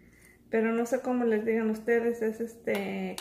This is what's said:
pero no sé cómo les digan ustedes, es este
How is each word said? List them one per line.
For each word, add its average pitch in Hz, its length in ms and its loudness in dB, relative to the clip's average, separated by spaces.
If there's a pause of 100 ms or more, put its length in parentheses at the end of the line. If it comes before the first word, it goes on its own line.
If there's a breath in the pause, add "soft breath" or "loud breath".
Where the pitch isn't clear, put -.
(500 loud breath)
pero 226 220 2
no 233 160 0
sé 254 140 0
cómo 247 220 0
les 220 220 2
digan 226 240 2
ustedes, 233 540 0
es 220 160 -2
este 196 800 -4